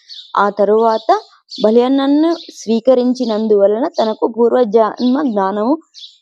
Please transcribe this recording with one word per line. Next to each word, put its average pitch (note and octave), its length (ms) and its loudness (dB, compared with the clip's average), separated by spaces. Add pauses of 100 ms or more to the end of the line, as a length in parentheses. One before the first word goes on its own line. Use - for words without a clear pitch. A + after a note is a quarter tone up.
(380)
ఆ G3+ 120 2
తరువాత A3 720 0 (440)
బలి A3+ 180 4
అన్నను C#4 540 0 (180)
స్వీకరించినందువలన A3+ 1300 0
తనకు A3+ 500 -4
పూర్వజన్మ A#3 840 0
జ్ఞానము G#3 560 -2 (440)